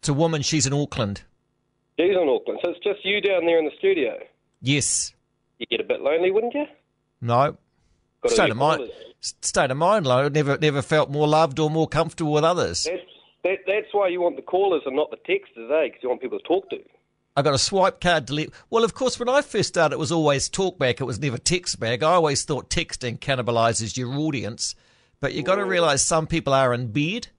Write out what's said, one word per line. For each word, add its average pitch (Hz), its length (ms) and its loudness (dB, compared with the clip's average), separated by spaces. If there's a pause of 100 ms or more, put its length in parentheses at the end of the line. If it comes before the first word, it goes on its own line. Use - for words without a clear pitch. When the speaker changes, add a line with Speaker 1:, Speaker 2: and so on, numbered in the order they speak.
Speaker 1:
It's - 80 -4
a 147 60 2
woman. 156 280 0
She's 151 240 0
in 135 80 -2
Auckland. 139 480 -4 (760)
Speaker 2:
She's 175 120 4
in 180 180 2
Auckland. 110 340 -2
So 175 100 0
it's 170 80 -12
just 202 240 -4
you 202 180 0
down 180 240 2
there 170 120 4
in 156 60 2
the 147 140 -2
studio? 165 400 0 (420)
Speaker 1:
Yes. - 540 0 (440)
Speaker 2:
You'd - 120 -8
get 113 100 -2
a - 40 -4
bit - 180 -2
lonely, 165 280 2
wouldn't 226 240 0
you? 294 120 -2 (560)
Speaker 1:
No. 123 340 2 (680)
Speaker 2:
Got 120 100 2
Speaker 1:
State 185 100 4
Speaker 2:
any 156 100 2
Speaker 1:
of 107 60 -4
mind. 143 220 2
Speaker 2:
callers? 120 120 -10 (300)
Speaker 1:
S-, - 180 -12
state 156 300 0
of 131 80 -2
mind, 180 280 4
like, 127 200 4
I've 143 80 -2
never, 143 240 2
never 143 240 0
felt 151 280 2
more 147 160 2
loved 151 320 4
or 156 120 2
more 160 180 0
comfortable 156 440 -2
with 151 120 4
others. 151 400 0
Speaker 2:
That's, 180 160 -6 (440)
that, 190 220 0
that's 208 260 -2
why 202 160 2
you 180 120 -2
want 170 160 0
the 131 60 -12
callers 185 420 0
and 131 100 -6
not 147 160 0
the 117 60 -10
texters, 120 540 -6
eh? 151 180 2
'Cause - 140 -12
you 127 80 -4
want 127 100 -4
people 110 180 -6
to - 80 -12
talk 185 220 0
to. 127 120 -8 (540)
Speaker 1:
I 147 60 -2
got 143 140 2
a 131 40 0
swipe 190 440 0
card 165 240 2
deli-, 147 240 -6 (180)
well, 226 160 2
of 214 80 0
course, - 260 -2
when 240 120 -2
I 269 100 4
first 214 300 -2
started, 156 240 2
it - 40 -4
was 151 140 -2
always 151 380 2
talk 190 280 -2
back. 127 220 0
It 139 40 -4
was 117 140 -6
never 123 200 -4
text - 420 -2
back. 113 220 -2
I 160 100 4
always 156 320 2
thought 131 240 -4
texting 123 500 -6
cannibalizes 117 760 0
your 127 160 -6
audience. 143 640 -4 (460)
But 139 140 -2
you 147 100 -4
gotta 190 180 2
Speaker 2:
Mm. 196 60 -4
Speaker 1:
realise 170 340 2
some 160 240 0
people 151 260 -2
are 131 220 4
in 120 140 -4
bed. 156 400 -4 (100)